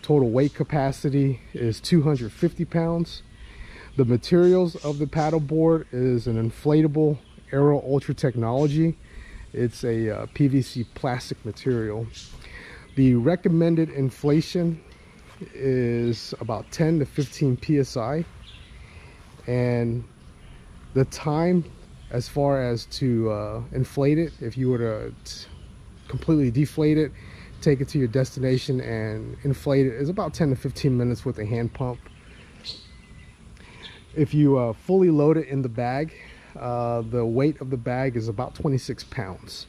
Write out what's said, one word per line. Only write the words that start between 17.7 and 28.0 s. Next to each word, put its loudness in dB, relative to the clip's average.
S -2
I. -4
And 0
the 4
time 0
as -4
far 2
as -2
to, 0
uh, -4
inflate 0
it, -2
if -8
you 0
were 2
to -4
t-, -16
completely 2
deflate 2
it, 2
take 4
it -4
to -2
your 2